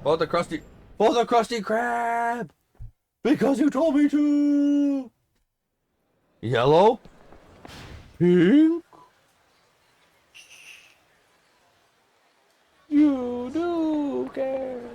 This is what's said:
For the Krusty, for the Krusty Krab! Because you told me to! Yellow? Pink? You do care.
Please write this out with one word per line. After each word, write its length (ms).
For 140
the 100
Krusty, 340
for 160
the 120
Krusty 360
Krab! 880
Because 360
you 100
told 260
me 140
to! 1000
Yellow? 580
Pink? 640
You 640
do 840
care. 600